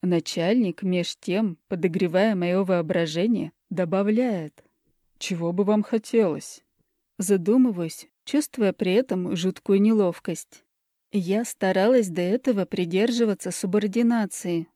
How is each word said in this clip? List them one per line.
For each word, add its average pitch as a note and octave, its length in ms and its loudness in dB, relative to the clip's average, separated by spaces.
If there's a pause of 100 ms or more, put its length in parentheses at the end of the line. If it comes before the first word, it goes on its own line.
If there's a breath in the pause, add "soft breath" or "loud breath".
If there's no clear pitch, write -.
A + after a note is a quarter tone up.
Начальник, F3+ 800 0
меж F3+ 360 -2
тем, F#3+ 400 -2 (100)
подогревая F#3 680 0
мое F3+ 280 0
воображение, F3 880 0 (200)
добавляет: F#3+ 920 -2 (560)
«Чего E3+ 340 -4
бы F#3+ 120 0
вам G#3+ 180 2
хотелось?» G#3+ 800 -2 (560)
Задумываюсь, G3 880 0 (180)
чувствуя C4 480 0
при F#3 200 -2
этом F#3+ 420 0
жуткую F#3+ 460 0
неловкость. G3+ 840 0 (460)
Я G3+ 340 0
старалась G3+ 640 2
до F3+ 120 -4
этого G3 460 0
придерживаться G3+ 840 0
субординации G3+ 1300 -2